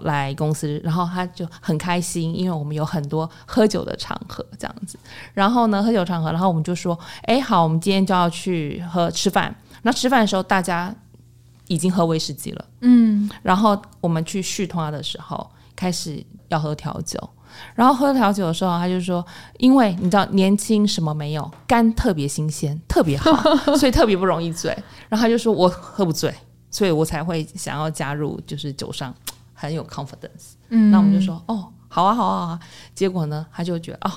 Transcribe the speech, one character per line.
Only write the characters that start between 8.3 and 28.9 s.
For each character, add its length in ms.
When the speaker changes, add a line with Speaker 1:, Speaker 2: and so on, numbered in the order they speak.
Speaker 1:
喝， 200
吃 180
饭。” 260
那 80
吃 180
饭 100
的 80
时 80
候， 80
大 180
家 320
已 100
经 140
喝 140
威 120
士 160
忌 180
了。 140
Speaker 2:
嗯。 480
Speaker 1:
然 120
后 240
我 60
们 180
去 160
续 240
托 240
的 120
时 200
候， 280
开 160
始 300
要 100
喝 140
调 280
酒。 280
然 120
后 60
喝 180
调 220
酒 140
的 60
时 120
候， 60
他 160
就 120
说， 240
因 160
为 260
你 80
知 80
道 140
年 260
轻 300
什 140
么 120
没 200
有， 160
肝 260
特 180
别 160
新 220
鲜， 280
特 160
别 120
好， 160
Speaker 2:
<laughs> 240
Speaker 1:
所 100
以 40
特 160
别 100
不 80
容 160
易 100
醉。 240
然 80
后 80
他 60
就 80
说 160
，“我 160
喝 340
不 80
醉， 220
所 160
以 20
我 160
才 180
会 300
想 240
要 100
加 240
入， 360
就 100
是 160
酒 180